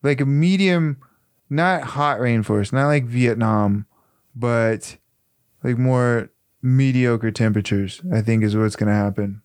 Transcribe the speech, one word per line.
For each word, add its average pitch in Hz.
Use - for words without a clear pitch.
Like 139
a 139
medium, 165
not 165
hot 139
rainforest, 110
not 135
like 147
Vietnam, 110
but, 117
like, 123
more 123
mediocre 127
temperatures, 101
I 113
think 110
is 104
what's 110
gonna 104
happen. 101